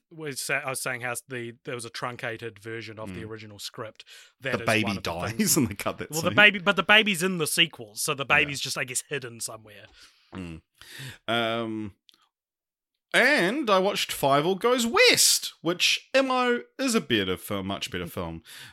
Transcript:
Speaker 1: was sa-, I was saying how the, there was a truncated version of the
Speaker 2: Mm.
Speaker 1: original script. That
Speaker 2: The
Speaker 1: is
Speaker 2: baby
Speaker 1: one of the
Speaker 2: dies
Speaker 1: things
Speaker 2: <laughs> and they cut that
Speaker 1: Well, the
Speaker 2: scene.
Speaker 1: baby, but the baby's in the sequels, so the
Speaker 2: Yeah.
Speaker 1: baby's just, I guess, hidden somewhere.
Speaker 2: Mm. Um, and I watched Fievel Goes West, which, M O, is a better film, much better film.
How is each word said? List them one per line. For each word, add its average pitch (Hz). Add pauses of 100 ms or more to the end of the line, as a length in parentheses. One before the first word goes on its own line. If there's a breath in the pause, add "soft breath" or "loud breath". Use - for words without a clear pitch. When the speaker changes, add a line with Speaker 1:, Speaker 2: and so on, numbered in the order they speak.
(100)
Speaker 1:
was 156
sa-, - (120)
I 131
was 131
saying 123
how 123 (140)
the, 120 (100)
there 135
was 117
a 117
truncated 117
version 110
of 104
the 110
Speaker 2:
Mm. 110
Speaker 1:
original 107
script. - (360 loud breath)
That 127
Speaker 2:
The 117
Speaker 1:
is -
Speaker 2:
baby 110
Speaker 1:
one 101
of 92
the 92
Speaker 2:
dies 87
Speaker 1:
things 196
Speaker 2:
<laughs> -
and 131
they 98
cut -
that -
Speaker 1:
Well, 151
the 170
Speaker 2:
scene. 202
Speaker 1:
baby, 208
but 190
the 185
baby's 208
in 185
the 151
sequels, 120
so 156
the 139
Speaker 2:
Yeah. 143
Speaker 1:
baby's 147
just, -
I 156
guess, 123
hidden 127
somewhere. 107 (480 soft breath)
Speaker 2:
Mm. 87 (680 loud breath)
Um, 113 (1200)
and 233
I 196
watched 190
Fievel 151
Goes 240
West, 381
which, -
M 269
O, 247 (160)
is 262
a 220
better 101
film, 95
much 98
better 90
film. 82 (300 loud breath)